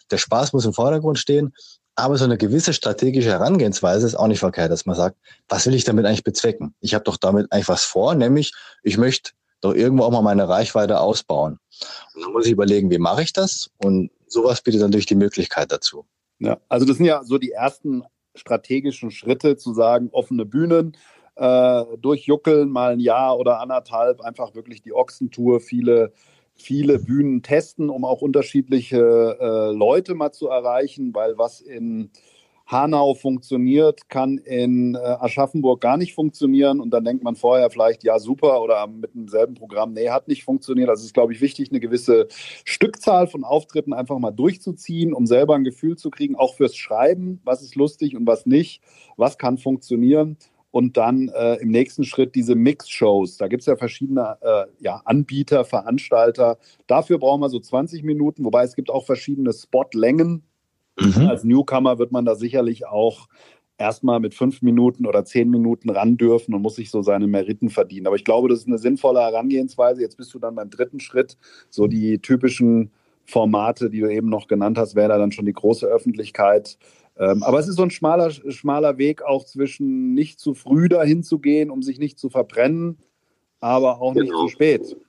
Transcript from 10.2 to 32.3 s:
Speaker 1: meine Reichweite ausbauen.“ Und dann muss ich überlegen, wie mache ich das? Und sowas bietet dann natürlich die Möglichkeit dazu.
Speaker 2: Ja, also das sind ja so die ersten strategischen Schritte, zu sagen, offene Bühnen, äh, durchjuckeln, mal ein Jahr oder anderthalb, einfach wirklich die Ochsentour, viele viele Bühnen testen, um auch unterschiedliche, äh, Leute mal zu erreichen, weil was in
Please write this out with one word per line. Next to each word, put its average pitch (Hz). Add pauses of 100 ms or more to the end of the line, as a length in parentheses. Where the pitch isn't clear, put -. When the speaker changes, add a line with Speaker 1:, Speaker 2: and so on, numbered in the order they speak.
Speaker 1:
meine 101
Reichweite 101
ausbauen.“ 78 (560)
Und 80
dann 92
muss 113
ich 117
überlegen, 101
wie 87
mache 87
ich 165
das? - (160)
Und 95 (160)
sowas 120
bietet 110
dann 104
natürlich 101
die 101
Möglichkeit 95
dazu. 71 (320)
Speaker 2:
Ja, 113 (140)
also 123
das 135
sind 170
ja 151
so 123
die 127
ersten 127 (300)
strategischen 131
Schritte, 127
zu 117
sagen, 117
offene 120
Bühnen, 160 (400)
äh, 127 (140)
durchjuckeln, 147
mal 123
ein 120
Jahr 123
oder 120
anderthalb, 123
einfach 117
wirklich 113
die -
Ochsentour, 123
viele 120 (400)
viele 143
Bühnen 131
testen, 156
um 127
auch 127
unterschiedliche, 127
äh, 110
Leute 147
mal 151
zu 151
erreichen, 127
weil 110
was 117
in 113 (540)